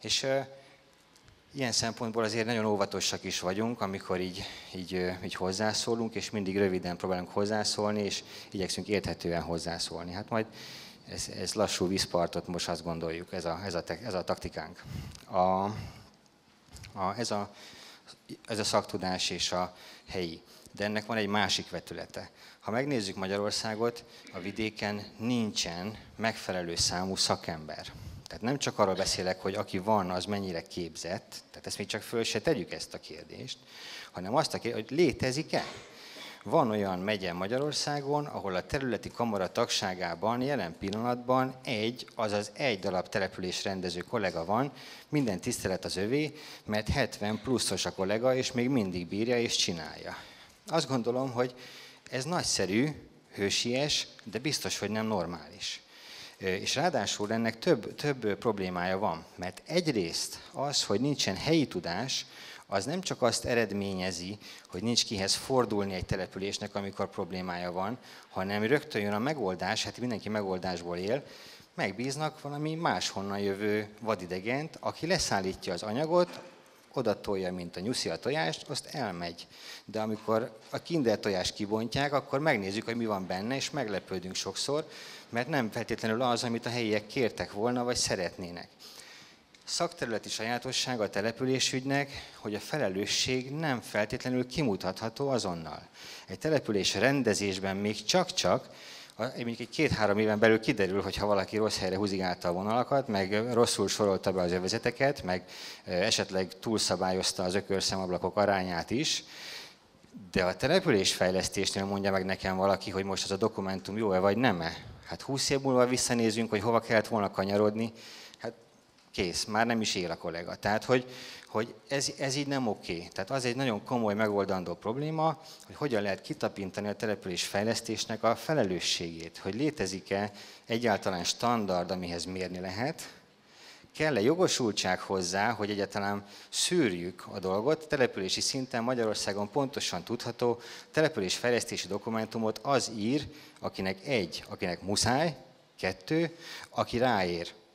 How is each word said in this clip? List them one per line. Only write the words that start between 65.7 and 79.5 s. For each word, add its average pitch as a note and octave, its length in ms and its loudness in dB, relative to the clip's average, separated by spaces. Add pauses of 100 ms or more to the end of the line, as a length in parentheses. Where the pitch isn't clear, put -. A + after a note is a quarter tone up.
egy F2+ 120 -4
településnek, G2 680 -4
amikor G2 360 -4
problémája F2+ 640 -4
van, G2 260 -2 (300)
hanem G2+ 340 0
rögtön A2+ 400 2
jön G2+ 100 0
a G#2 60 2
megoldás, G#2+ 640 0
hát G#2+ 140 -6
mindenki A2 300 -4
megoldásból F2+ 680 -2
él, A2 280 0 (500)
megbíznak C3+ 640 -2
valami D3 340 -4
máshonnan G2 640 0
jövő G#2 500 0 (120)
vadidegent, G#2+ 800 -2
aki A2 260 -4
leszállítja G2 680 0
az F2 100 -4
anyagot, D#3 580 2 (520)
oda A2 280 2
tolja, F#2+ 320 0
mint F2 240 -8
a F2+ 40 -6
nyuszi G#2 280 -2
a E2 80 -2
tojást, D#3 520 -2
azt - 180 -6
elmegy. F2 600 -6 (380)